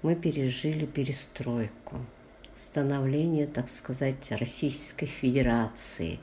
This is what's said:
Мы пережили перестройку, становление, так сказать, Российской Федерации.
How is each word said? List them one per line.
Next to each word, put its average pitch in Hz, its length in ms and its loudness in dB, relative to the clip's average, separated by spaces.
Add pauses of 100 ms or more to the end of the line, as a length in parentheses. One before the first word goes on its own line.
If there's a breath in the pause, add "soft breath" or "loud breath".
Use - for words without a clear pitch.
Мы 160 140 4
пережили 151 720 0
перестройку, 123 1080 -2 (580)
становление, 143 920 2
так 127 220 -2
сказать, - 640 -2
Российской - 720 -2
Федерации. 123 1160 2